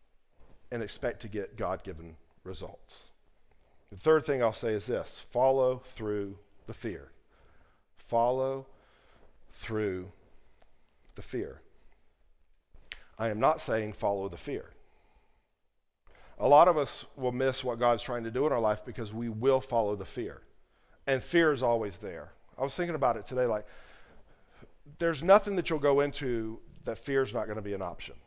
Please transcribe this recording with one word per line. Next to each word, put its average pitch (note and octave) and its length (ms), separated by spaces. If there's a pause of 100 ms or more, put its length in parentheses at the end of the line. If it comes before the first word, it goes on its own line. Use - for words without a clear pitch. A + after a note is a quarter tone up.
(720)
and A#2 120
expect - 400
to A2+ 60
get G2+ 280
God-given F2 600 (260)
results. - 640 (840)
The F#2+ 60
third D#3 300
thing C3+ 160
I'll A2+ 100
say A2+ 200
is G2+ 140
this: G#2+ 340
follow B2+ 580
through G#2 600 (280)
the A2+ 80
fear. E2 360 (840)
Follow C3 720 (840)
through F#2+ 600 (1040)
the G2 80
fear. D2+ 400 (1600)
I A2+ 100
am G#2+ 100
not D3+ 220
saying A2 320
follow G2+ 360
the F2 80
fear. - 340 (1700)
A G#2+ 100
lot D3 180
of E3+ 100
us - 300 (100)
will B2+ 160
miss B2+ 300
what A#2+ 160
God's A#2+ 240
trying A#2+ 220
to A2+ 80
do C3 140
in D3 60
our A#2+ 80
life G#2+ 240
because A2 300
we A#2 140
will B2+ 320
follow A2 340
the F#2+ 100
fear. - 380 (640)
And C3+ 160
fear E3 300
is B2 100
always A2+ 360
there. E2+ 340 (260)
I B2 40
was C#3 120
thinking F3 220
about B2 200
it G2+ 100
today, B2+ 200
like, G#2+ 200 (1300)
there's E3 240
nothing G3+ 340
that E3+ 140
you'll D3+ 80
go C#3 220
into A#2+ 600 (220)
that A#2 160
fear's C3+ 340
not A2 140
gonna G#2+ 160
be G2+ 120
an F#2+ 80
option. - 340 (100)